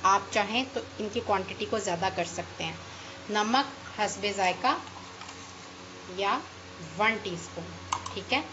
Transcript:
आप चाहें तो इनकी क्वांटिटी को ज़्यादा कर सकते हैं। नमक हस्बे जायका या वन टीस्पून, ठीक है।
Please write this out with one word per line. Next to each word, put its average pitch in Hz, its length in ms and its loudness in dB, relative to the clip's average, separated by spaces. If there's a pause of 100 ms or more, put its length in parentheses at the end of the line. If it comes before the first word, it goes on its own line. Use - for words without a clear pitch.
आप 196 300 6
चाहें 220 380 4
तो 233 80 0 (200)
इनकी 214 200 0
क्वांटिटी 196 460 0
को 220 120 2
ज़्यादा 185 320 2
कर 175 160 0
सकते - 380 -6
हैं। 160 140 -4 (520)
नमक 226 360 6 (320)
हस्बे 202 340 2
जायका 196 440 4 (1400)
या 196 160 2 (640)
वन 220 260 4
टीस्पून, 170 400 -6 (500)
ठीक 196 180 -2
है। 285 100 4 (100)